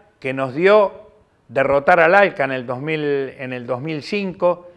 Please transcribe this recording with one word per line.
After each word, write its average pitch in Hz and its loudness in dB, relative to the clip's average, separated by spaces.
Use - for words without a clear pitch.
que 131 -6
nos 135 -4
dio 190 2
derrotar 139 2
al 165 6
alca 180 2
en 135 -4
el 127 -6
dos 123 -8
mil, 147 -4
en 127 -10
el 123 -12
dos 123 -4
mil 151 -8
cinco, 180 -4